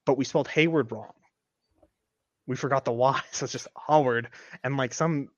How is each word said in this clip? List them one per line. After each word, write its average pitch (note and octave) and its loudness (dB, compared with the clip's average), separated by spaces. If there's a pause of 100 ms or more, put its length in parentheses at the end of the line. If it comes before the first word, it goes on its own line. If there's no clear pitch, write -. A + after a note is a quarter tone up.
But C3+ 4
we C3+ 0
spelled - 0
Hayward D#3 2
wrong. A2 -12 (1300)
We B2+ -4
forgot C#3 -2
the B2 0
Y, B2+ 2
<laughs> - -20
so - -6
it's B2+ -6
just - -10 (220)
Howard. B2+ 4 (340)
And, C3+ -2
like, B2+ -2
some D#3+ 0 (100)